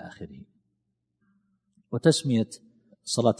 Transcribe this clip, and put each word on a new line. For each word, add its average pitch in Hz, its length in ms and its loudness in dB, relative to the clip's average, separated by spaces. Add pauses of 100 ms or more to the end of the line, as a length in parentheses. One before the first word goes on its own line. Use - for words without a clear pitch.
آخره. - 380 -18 (1500)
وتسمية 120 580 2 (540)
صلاة 117 360 0